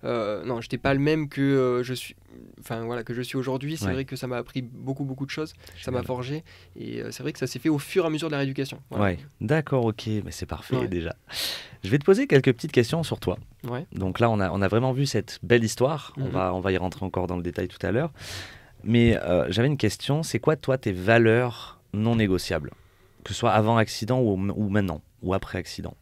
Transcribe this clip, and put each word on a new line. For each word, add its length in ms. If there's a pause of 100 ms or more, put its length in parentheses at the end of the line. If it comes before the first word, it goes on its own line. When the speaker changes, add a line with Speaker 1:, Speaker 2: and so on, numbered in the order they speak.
Speaker 1:
euh, 440
non, 160
j'étais 160
pas 160
le 60
même 280
que, 140
euh, 420
je 80
suis, 240 (440)
enfin, 260
voilà, 180
que 80
je 80
suis 160
aujourd'hui. 400
C'est 100
Speaker 2:
Ouais. 60
Speaker 1:
vrai 140
que 100
ça 100
m'a 120
appris 240
beaucoup, 420
beaucoup 220
de 40
choses. 200
Ça 400
Speaker 2:
Génial. 100
Speaker 1:
m'a 60
forgé. 360 (360)
Et, 240
euh, 80
c'est 120
vrai 120
que 40
ça 80
s'est 120
fait 100
au 100
fur 260
et 20
à 40
mesure 180
de 40
la 60
rééducation. 500
Voilà. 160
Speaker 2:
Ouais. 140 (240)
D'accord, 420
ok, 220 (180)
mais 60
c'est 160
parfait 300
Speaker 1:
Ouais. 120
Speaker 2:
déjà. 260 (720)
Je 60
vais 80
te 60
poser 220
quelques 280
petites 180
questions 300
sur 180
toi. 160 (320)
Speaker 1:
Ouais. 240
Speaker 2:
Donc 280
là, 100
on 100
a, 100
on 120
a 60
vraiment 240
vu 120
cette 380
belle 220
histoire. 520
On 80
Speaker 1:
Mhm. 60
Speaker 2:
va, 240
on 60
va 120
y 60
rentrer 260
encore 220
dans 100
le 60
détail 260
tout 180
à 40
l'heure. 220 (720)
Mais, 340
euh, 320
j'avais 180
une 80
question. 460
C'est 160
quoi, 180
toi, 220
tes 140
valeurs 880 (120)
non 240
négociables ? 540 (540)
Que 100
ce 40
soit 140
avant 240
accident 440
ou, 120 (240)
ou 140
maintenant, 320 (200)
ou 120
après 240
accident ? 420